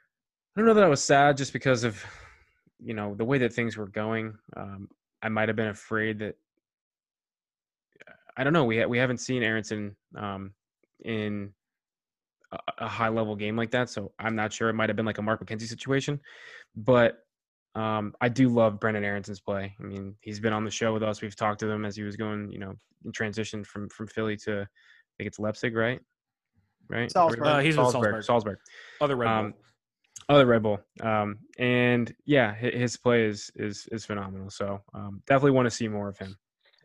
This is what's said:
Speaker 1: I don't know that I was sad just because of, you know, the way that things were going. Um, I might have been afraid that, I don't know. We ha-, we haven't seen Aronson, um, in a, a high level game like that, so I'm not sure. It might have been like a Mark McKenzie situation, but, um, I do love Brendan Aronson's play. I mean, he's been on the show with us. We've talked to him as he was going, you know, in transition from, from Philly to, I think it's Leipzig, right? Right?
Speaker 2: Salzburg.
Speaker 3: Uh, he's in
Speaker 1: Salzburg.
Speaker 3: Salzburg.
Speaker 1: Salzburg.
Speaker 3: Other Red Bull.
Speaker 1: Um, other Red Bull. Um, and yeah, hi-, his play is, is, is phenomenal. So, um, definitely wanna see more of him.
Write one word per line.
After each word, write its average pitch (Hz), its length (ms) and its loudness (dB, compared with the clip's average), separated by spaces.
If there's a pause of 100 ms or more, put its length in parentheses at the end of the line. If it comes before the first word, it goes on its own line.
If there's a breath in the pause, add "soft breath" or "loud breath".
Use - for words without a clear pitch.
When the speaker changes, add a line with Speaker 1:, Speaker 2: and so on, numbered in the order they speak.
(560 soft breath)
Speaker 1:
I 202 60 -2
don't 226 60 6
know 226 80 10
that 208 80 8
I 175 60 8
was 139 140 4
sad 143 340 6
just 135 160 -4
because 127 300 2
of, 107 200 -2 (760 loud breath)
you 113 140 -10
know, 104 220 -6
the 110 100 -2
way 139 120 2
that 120 160 2
things 113 240 -2
were 107 100 -6
going. 110 500 -4 (200)
Um, 98 320 -12 (320)
I 113 80 -4
might 110 200 0
have 107 60 -2
been 110 140 -2
afraid 110 500 -4
that, 104 160 -8 (2000)
I 131 60 -2
don't 143 100 2
know. 156 120 4
We 113 140 2
ha-, 95 80 2
we 120 100 0
haven't 127 220 0
seen 127 240 -4
Aronson, 107 520 -4 (220)
um, 98 360 -8 (500)
in 104 500 -6 (1000)
a, - 60 -10 (220)
a 113 80 -6
high 110 220 -2
level 110 260 -2
game 104 200 -4
like 117 160 -2
that, 123 180 0
so 101 300 -10
I'm 110 160 -2
not 107 160 -2
sure. 113 180 -2
It 113 40 0
might 110 160 0
have 104 60 0
been 113 100 -2
like 107 140 -4
a - 20 -4
Mark 110 240 -2
McKenzie 110 220 -8
situation, 135 520 -2 (560 loud breath)
but, 117 440 4 (560)
um, 107 460 -4
I 123 80 2
do 127 200 4
love 110 300 4
Brendan 107 240 -2
Aronson's 101 380 -6
play. 98 380 -6
I 101 40 -16
mean, 98 380 -10
he's 104 180 -10
been 110 140 0
on 107 100 -2
the 104 80 -6
show 113 220 0
with 110 100 -2
us. 107 180 -2
We've 104 140 -10
talked 107 260 -2
to 110 80 -2
him 107 160 -4
as 101 100 -8
he 107 80 -8
was 104 120 -8
going, 107 360 -6
you 95 80 -12
know, 98 140 -12 (300)
in 113 80 -12
transition 107 520 -6
from, 104 260 -12
from 110 180 -12
Philly 107 300 -6
to, 104 240 -6
I 101 40 -8 (520 soft breath)
think 98 100 -8
it's - 120 -12
Leipzig, 107 360 -4
right? 113 240 0 (880)
Right? 113 220 -4
Speaker 2:
Salzburg. 160 340 2
Speaker 3:
Uh, 147 140 4
he's 156 160 4
in 127 80 4
Speaker 1:
Salzburg. 123 200 2
Speaker 3:
Salzburg. 107 200 0
Speaker 1:
Salzburg. 107 340 2 (440 loud breath)
Speaker 3:
Other 139 160 2
Red 120 100 0
Bull. 113 100 2
Speaker 1:
Um, 107 160 -2 (760)
other 143 160 10
Red 117 180 6
Bull. 104 160 2 (220)
Um, 107 360 0 (220)
and 123 540 2 (120)
yeah, 120 300 4
hi-, 113 160 -2
his 120 260 -2
play 120 280 4
is, 104 300 -4
is, 107 360 -8
is 110 140 -8
phenomenal. 98 440 -8
So, 98 320 -6 (120)
um, 101 340 -12
definitely 139 240 6
wanna 127 180 4
see 113 180 -4
more 104 200 -4
of 98 100 -10
him. 98 180 -12 (500)